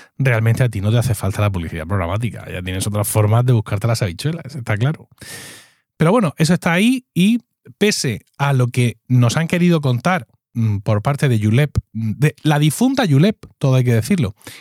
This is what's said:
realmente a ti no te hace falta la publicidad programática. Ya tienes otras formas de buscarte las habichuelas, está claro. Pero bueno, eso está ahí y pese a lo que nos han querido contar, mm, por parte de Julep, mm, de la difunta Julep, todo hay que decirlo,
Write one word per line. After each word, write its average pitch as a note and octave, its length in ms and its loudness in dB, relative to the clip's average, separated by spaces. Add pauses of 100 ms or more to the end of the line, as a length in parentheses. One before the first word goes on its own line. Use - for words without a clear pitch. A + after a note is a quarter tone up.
(180)
realmente A#2 460 2
a B2 40 2
ti G#2 120 -6
no G#2 100 0
te A#2+ 80 2
hace A2+ 160 0
falta F#2+ 260 -4
la G#2 120 0
publicidad E2 340 -6
programática. G2 640 -4
Ya F2+ 120 -8
tienes F#2 260 -6
otras G#2 180 -2
formas A2 400 2
de C3 60 4
buscarte G#2+ 340 -2
las A#2 160 -2
habichuelas, C#3 540 -6
está A#2 200 -4
claro. C3 320 -4 (880)
Pero D#3 140 2
bueno, G3+ 280 0
eso D#3+ 160 2
está E3+ 180 0
ahí A#3 420 0
y G#3 240 2 (400)
pese G3+ 440 0 (140)
a C#3+ 160 0
lo B2+ 140 2
que A#2+ 400 -2
nos B2 300 2
han E3 100 0
querido F3 340 2
contar, C#3 460 -2 (280)
mm, A2 240 0
por G#2 240 -2
parte C#3+ 260 0
de A#2 100 2
Julep, A2+ 320 2 (220)
mm, A2 240 -4
de D#3 260 0
la D3 160 2
difunta A#3 500 2
Julep, D3+ 280 4 (220)
todo C3 180 2
hay B2+ 80 2
que A#2+ 100 2
decirlo, A2+ 400 -2 (260)